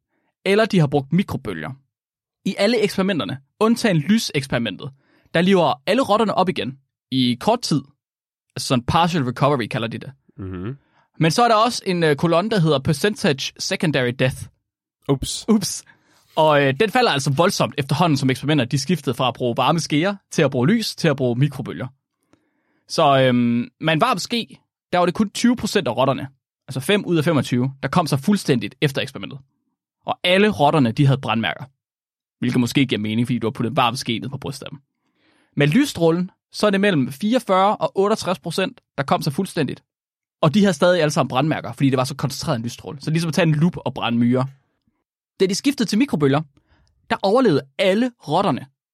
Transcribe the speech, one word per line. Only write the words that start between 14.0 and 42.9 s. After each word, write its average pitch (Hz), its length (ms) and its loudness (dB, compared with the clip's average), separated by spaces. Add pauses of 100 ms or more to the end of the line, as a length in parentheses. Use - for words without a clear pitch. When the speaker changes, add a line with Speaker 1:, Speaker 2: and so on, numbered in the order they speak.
Speaker 1:
death. 131 180 0 (720)
Speaker 2:
Ups. - 400 -4
Speaker 1:
Ups. 208 360 0 (520)
Og, 151 280 4
øh, 135 160 2
den 220 100 0
falder 233 220 2
altså 139 200 0
voldsomt 160 460 0
efterhånden, 143 380 0
som 131 140 0
eksperimenter, 135 340 0
de 139 140 -2
skiftede 143 360 -2
fra - 140 0
at - 60 -2
bruge 120 220 -2
varme 151 240 2
skeer, 165 360 -2 (140)
til 170 120 0
at 139 80 2
bruge 131 180 0
lys, 220 280 0
til 165 120 0
at 139 80 2
bruge 123 220 0
mikrobølger. 120 480 -4 (1040)
Så, 143 320 4
øhm, 120 480 2 (120)
med 156 120 -2
en 160 80 0
varm 233 180 2
ske, - 400 -8 (340)
der 175 60 0
var 175 80 2
det 175 80 -2
kun 214 160 -2
tyve 240 260 2
procent 190 320 -2
af 113 80 -4
rotterne, 131 320 0 (400)
altså 131 120 -8
fem 202 240 0
ud 175 120 0
af 151 80 0
femogtyve, 135 480 0 (100)
der 139 60 -6
kom 175 180 2
sig 139 140 0
fuldstændigt 139 600 0
efter - 220 0
eksperimentet. - 360 -12 (680)
Og 107 180 -6
alle 190 240 4
rotterne, 147 440 2
de 135 140 2
havde 135 140 2
brandmærker. 110 440 -2 (760)
Hvilket 123 220 -2
måske 127 260 2
giver 113 140 -4
mening, 107 280 -2
fordi 120 100 -2
du 110 80 -4
har 110 60 0
puttet 113 180 -4
en 120 60 -4
varm 120 200 2
ske 113 220 -4
ned 113 100 -10
på 135 100 -10
brystet - 280 -10
af - 40 -14
dem. - 80 -16 (800)
Med 143 100 4
lysstrålen, 175 640 2 (220)
så - 140 0
er 214 40 4
det 190 100 0
mellem 151 320 0
fireogfyrre 202 640 0
og - 220 -4
otteogtres 196 400 0
procent, 180 420 -6 (180)
der 139 60 -4
kom - 180 0
sig 147 100 -4
fuldstændigt. - 520 -4 (560)
Og 156 140 2
de 208 60 4
havde 196 120 4
stadig 180 300 2
alle 151 80 2
sammen 147 180 -2
brandmærker, 127 440 -2
fordi 139 180 2
det 131 60 0
var 127 80 2
så 135 120 -8
koncentreret 139 400 -4
en 113 60 -6
lysstråle. - 380 -10